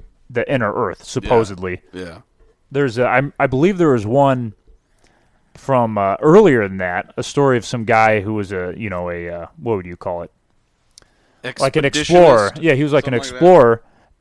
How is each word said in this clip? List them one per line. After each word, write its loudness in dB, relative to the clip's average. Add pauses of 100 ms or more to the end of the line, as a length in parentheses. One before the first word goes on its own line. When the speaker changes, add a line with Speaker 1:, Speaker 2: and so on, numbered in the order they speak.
(280)
Speaker 1:
the -6
inner -2
Earth, -6
supposedly. -4 (100)
Speaker 2:
Yeah. -12
Yeah. -18 (540)
Speaker 1:
There's -2
a, 0
I, 0
I 0
believe 0
there 2
was 0
one 0 (1000)
from, -2
uh, 0
earlier 4
than -8
that, -6
a -4
story 0
of -10
some -8
guy 2
who -6
was -8
a, -6
you -10
know, -8
a, -10
uh, -14 (120)
what -4
would -6
you -14
call -10
it? -18 (1300)
Like -2
an -2
Speaker 2:
Expeditionist? -2
Speaker 1:
explorer. 6 (100)
Yeah, 2
he -2
was -2
like 2
an -6
Speaker 2:
Something 0
like -10
that. -14
Speaker 1:
explorer, 6 (380)